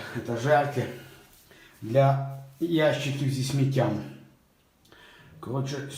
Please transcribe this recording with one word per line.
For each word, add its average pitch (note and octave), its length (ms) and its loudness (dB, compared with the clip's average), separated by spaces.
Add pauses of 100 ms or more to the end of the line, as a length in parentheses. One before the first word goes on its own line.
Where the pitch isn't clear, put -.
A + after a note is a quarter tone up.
(160)
етажерки B2+ 680 0 (1000)
для C3+ 560 2 (220)
ящиків C#3+ 720 2
зі B2 140 -2
сміттям. C3 460 2 (1500)
Коротше, C3+ 360 -6 (220)